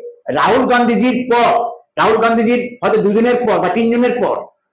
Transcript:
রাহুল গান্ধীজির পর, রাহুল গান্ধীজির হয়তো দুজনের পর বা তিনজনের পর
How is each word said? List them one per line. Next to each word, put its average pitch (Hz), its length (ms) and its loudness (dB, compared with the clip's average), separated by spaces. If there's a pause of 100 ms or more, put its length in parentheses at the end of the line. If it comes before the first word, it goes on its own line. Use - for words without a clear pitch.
(300)
রাহুল 180 360 0
গান্ধীজির 240 680 0
পর, - 400 0 (240)
রাহুল 208 200 2
গান্ধীজির 226 640 0
হয়তো 202 200 0
দুজনের 226 340 2
পর 202 240 0
বা 180 100 -2
তিনজনের 233 540 0
পর 123 120 -2 (380)